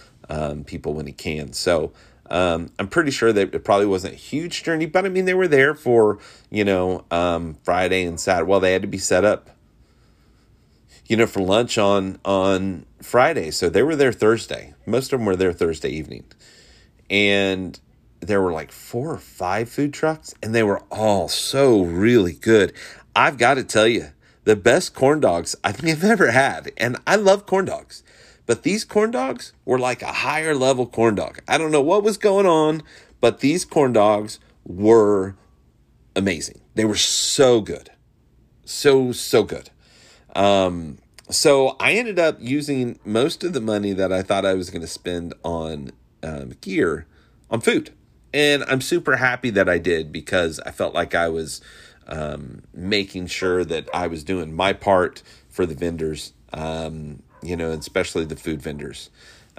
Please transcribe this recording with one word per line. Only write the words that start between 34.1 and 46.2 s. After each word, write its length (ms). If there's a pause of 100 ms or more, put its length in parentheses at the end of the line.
were 720 (800)
amazing. 460 (140)
They 100
were 100
so 640
good. 300 (760)
So, 480
so 320
good. 260 (640)
Um, 680 (300)
so 480
I 140
ended 280
up 200
using 640
most 400
of 80
the 100
money 300
that 220
I 100
thought 220
I 80
was 160
gonna 180
spend 460 (100)
on, 480 (300)